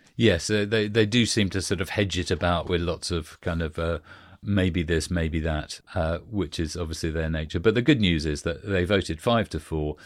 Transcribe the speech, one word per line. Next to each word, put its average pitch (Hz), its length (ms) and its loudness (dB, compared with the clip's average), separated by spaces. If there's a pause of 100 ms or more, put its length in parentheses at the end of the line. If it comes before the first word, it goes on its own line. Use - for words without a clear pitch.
(160)
Yes, 104 320 4
uh, 107 180 2
they, 107 220 2
they 107 180 4
do 113 200 4
seem 101 240 2
to 98 100 -2
sort 90 220 -2
of 90 80 -6
hedge 98 280 0
it 90 120 0
about 87 380 0
with 87 120 2
lots 85 300 -4
of 82 320 -6
kind 85 180 -2
of, 80 180 -6
uh, 82 200 -2 (440)
maybe 92 400 2
this, 80 280 0
maybe 82 300 0
that, 78 420 -4 (120)
uh, 82 240 -2 (120)
which 98 280 -4
is 80 200 -4
obviously 80 320 -4
their 80 180 -2
nature. 78 320 -4
But 104 140 4
the 120 80 0
good 127 180 4
news 85 240 2
is 73 180 -2
that 82 240 -6
they 95 180 0
voted 90 360 0
five 117 300 0
to 78 100 -6
four 76 460 -4